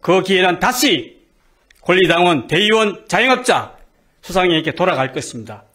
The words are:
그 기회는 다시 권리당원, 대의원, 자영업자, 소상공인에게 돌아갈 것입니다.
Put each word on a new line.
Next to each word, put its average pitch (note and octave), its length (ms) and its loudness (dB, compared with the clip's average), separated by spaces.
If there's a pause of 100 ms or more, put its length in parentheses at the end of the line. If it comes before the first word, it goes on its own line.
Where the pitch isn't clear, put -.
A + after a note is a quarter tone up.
그 F3+ 220 2
기회는 F#3 360 0
다시 A3 600 -2 (640)
권리당원, F3 640 2
대의원, G#3 640 0
자영업자, G#3+ 680 0 (460)
소상공인에게 E3+ 500 0
돌아갈 C3+ 400 -2
것입니다. A2 520 -12 (100)